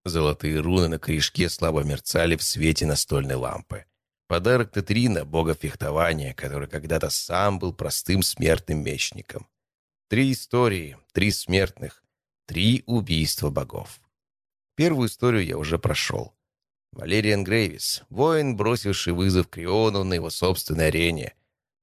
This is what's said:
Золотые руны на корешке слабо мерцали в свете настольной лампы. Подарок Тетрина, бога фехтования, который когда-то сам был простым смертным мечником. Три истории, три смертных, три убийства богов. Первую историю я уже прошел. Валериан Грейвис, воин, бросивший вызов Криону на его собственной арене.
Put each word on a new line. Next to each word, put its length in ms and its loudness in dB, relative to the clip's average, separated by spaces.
Золотые 520 0
руны 280 4
на 100 -2
корешке 500 0
слабо 340 0
мерцали 540 0
в 60 -4
свете 440 0
настольной 480 0
лампы. 500 -6
Подарок 460 2
Тетрина, 520 2
бога 300 2
фехтования, 800 -2
который 340 -8
когда-то 420 -2
сам 480 0
был 140 -4
простым 500 -2
смертным 600 0
мечником. 640 -8
Три 240 2
истории, 640 0
три 180 2
смертных, 720 -2
три 400 2
убийства 640 -2
богов. 500 -8
Первую 320 2
историю 360 2
я 140 -4
уже 200 -2
прошел. 560 -2
Валериан 520 0
Грейвис, 640 -2
воин, 480 0
бросивший 560 0
вызов 360 2
Криону 560 0
на 100 -2
его 160 -4
собственной 580 0
арене. 460 0